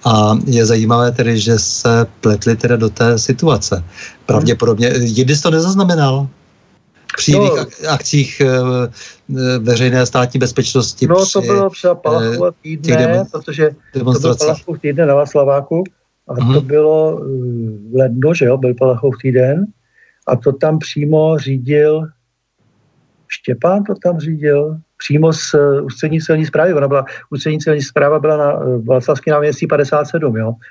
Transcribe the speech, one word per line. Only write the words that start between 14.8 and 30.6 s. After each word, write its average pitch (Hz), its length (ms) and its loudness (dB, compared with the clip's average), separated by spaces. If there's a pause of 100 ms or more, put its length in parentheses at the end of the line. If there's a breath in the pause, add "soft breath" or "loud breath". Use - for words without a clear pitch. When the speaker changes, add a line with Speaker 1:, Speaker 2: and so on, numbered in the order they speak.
Speaker 2:
týden 147 280 0
na 139 60 4
Václaváku 143 680 0 (440)
a 135 60 -10
Speaker 1:
Mhm. 127 200 2
Speaker 2:
to 147 60 4
bylo, 156 600 2
eh, 117 720 -8
v - 40 -2
lednu, 131 380 2
že 147 100 0
jo, 127 120 2
byl 127 180 -2
Palachův 131 480 0
týden 131 440 0 (600 soft breath)
a 123 100 2
to 135 160 0
tam 156 260 0
přímo 156 600 0
řídil, 147 720 0 (1200)
Štěpán 180 560 -2
to 202 180 -6
tam 175 180 0
řídil, 151 560 -2 (200)
přímo 156 360 2
z, - 220 -4
eh, 143 260 4
ústřední 151 400 -4
celní 156 260 0
správy. 160 280 0
Ona 139 140 0
byla, 135 160 0 (260 loud breath)
ústřední 151 300 -4
celní 151 220 0
správa 151 360 0
byla 151 180 0
na, 147 160 0
eh, 127 320 -2
Václavském 127 480 0
náměstí 147 340 0
padesát 147 380 0
sedm, 143 320 -2
jo. 110 180 -4 (160 loud breath)